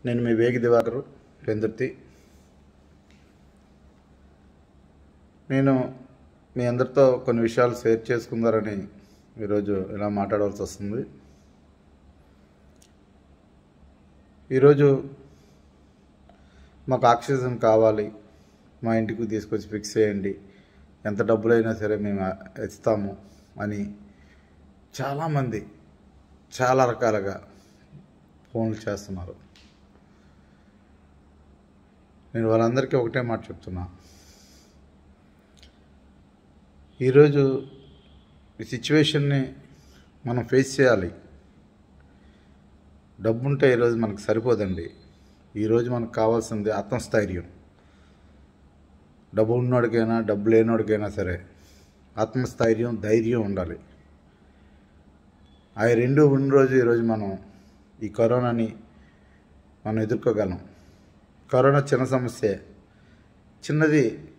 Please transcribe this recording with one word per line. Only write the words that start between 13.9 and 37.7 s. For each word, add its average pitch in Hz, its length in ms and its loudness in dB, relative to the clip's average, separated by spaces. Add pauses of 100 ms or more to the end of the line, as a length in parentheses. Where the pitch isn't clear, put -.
ఈరోజు 139 520 6 (1900)
మాకు 127 180 2
ఆక్సిజన్ 123 520 0
కావాలి, 110 520 4 (720)
మా 113 120 -2
ఇంటికి 110 320 -4
తీసుకొచ్చి 104 360 -6
ఫిక్స్ 107 340 -8
చేయండి, 101 380 0 (680)
ఎంత 104 180 -4
డబ్బులైనా 113 500 2
సరే 107 220 -2
మేము 101 380 -4 (320)
ఇస్తాము 101 520 -4 (440)
అని 104 320 -6 (1080)
చాలామంది 139 680 -4 (960)
చాలా 127 240 4
రకాలుగా 107 580 -2 (1080)
ఫోన్లు 110 360 -4
చేస్తున్నారు. 92 460 -10 (3000)
నేను 113 120 0
వాళ్ళందరికీ 120 500 2
ఒకటే 120 240 -2
మాట 113 180 -4
చెప్తున్నా, 90 500 -12 (3000)
ఈరోజు 135 600 6 (960)